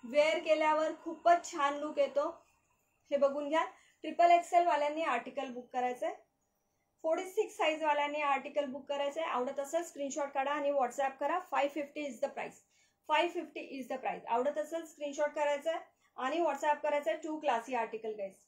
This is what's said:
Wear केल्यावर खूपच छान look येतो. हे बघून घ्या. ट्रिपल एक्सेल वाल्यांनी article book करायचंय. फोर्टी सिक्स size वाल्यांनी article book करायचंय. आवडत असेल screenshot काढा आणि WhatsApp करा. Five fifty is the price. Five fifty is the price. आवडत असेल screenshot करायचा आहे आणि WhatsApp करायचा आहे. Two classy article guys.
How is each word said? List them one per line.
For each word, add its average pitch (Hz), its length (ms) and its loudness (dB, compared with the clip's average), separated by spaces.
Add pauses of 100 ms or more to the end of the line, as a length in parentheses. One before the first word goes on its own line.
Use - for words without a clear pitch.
Wear 294 360 2
केल्यावर 311 520 2 (120)
खूपच 339 480 2
छान 285 220 0
look 294 260 -6
येतो. 285 460 0 (680)
हे 285 60 2
बघून 277 320 2
घ्या. 320 160 2 (360)
ट्रिपल 339 300 6
एक्सेल 349 360 6
वाल्यांनी 302 340 2
article 262 520 -4
book 247 200 -12
करायचंय. 247 400 -2 (880)
फोर्टी 330 220 0
सिक्स 381 340 -2
size 311 260 2
वाल्यांनी 294 380 0
article 285 440 0
book 277 240 -10
करायचंय. 285 340 -2
आवडत 269 360 -2
असेल 330 240 -2
screenshot 285 460 -4
काढा 277 220 -2
आणि 285 200 0
WhatsApp 269 400 0
करा. 311 280 -2 (120)
Five 277 220 0
fifty 294 280 -6
is 277 220 -6
the 269 60 -2
price. - 260 -10 (520)
Five 330 260 2
fifty 302 480 -8
is 262 120 -8
the 254 120 -6
price. 180 220 -6
आवडत 262 300 0
असेल 320 280 -4
screenshot 294 440 -4
करायचा 294 420 0
आहे 330 80 -4 (360)
आणि 269 240 -2
WhatsApp 294 360 2
करायचा 294 360 0
आहे. 320 80 -2
Two 311 200 -6
classy 254 360 0
article 226 380 -4
guys. 196 200 -10 (140)